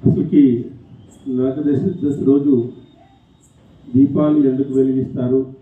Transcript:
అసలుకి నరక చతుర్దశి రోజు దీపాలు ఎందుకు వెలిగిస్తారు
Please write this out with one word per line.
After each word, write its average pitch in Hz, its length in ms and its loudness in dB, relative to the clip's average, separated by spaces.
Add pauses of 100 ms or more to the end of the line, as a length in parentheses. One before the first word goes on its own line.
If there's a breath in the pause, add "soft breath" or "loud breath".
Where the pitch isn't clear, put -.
అసలుకి 143 640 2 (580)
నరక 131 300 -4
చతుర్దశి 147 640 -4
రోజు 135 480 2 (1200)
దీపాలు 147 520 2
ఎందుకు 131 240 -2
వెలిగిస్తారు 131 880 -2